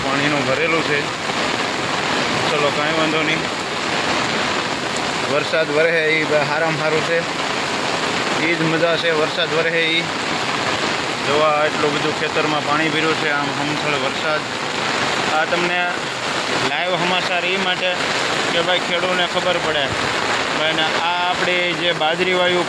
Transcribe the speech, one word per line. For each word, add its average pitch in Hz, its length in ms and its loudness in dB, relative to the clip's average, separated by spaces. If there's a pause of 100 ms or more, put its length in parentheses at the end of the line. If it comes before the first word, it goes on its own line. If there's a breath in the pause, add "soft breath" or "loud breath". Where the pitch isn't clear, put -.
પાણીનું 139 440 2
ભરેલું 156 420 2
છે. 147 80 2 (1500)
ચલો, 147 260 2
કાંઈ 156 240 0
વાંધો 156 220 2
નહીં, 160 200 0 (1900)
વરસાદ 151 440 0
વરહે 165 260 4 (100)
એ 156 180 2
ભાઈ 147 220 2
હારામાં 156 300 0
સારું 156 260 2
છે, 165 100 2 (1300)
એ 170 80 2
જ 160 60 -2 (100)
મજા 165 320 2
છે 170 80 2 (100)
વરસાદ 156 380 0
વરહે 165 240 2 (160)
એ. - 20 2 (1300)
જો 139 80 2 (160)
આ 151 180 2
એટલું 147 300 0
બધું 147 240 0
ખેતરમાં 151 480 0
પાણી 151 240 2
ભર્યું 156 280 2
છે, 156 100 0
આમ 143 160 0 (100)
હમથળ 147 480 0
વરસાદ. 151 360 0 (920)
આ 160 140 2
તમને 175 300 0 (880)
લાઈવ 170 320 0
સમાચાર 175 500 0
એ 196 120 0
માટે 180 260 0 (600)
કે 170 140 2
ભાઈ 175 220 2
ખેડૂતને 180 440 0
ખબર 175 320 0
પડે. 156 200 0 (760)
ભાઈ 156 200 0
ને 160 80 2 (220)
આ 175 60 0 (140)
આપણી 180 520 0
જે 175 100 2 (120)
બાજરી 175 380 2
વાયુ 180 280 4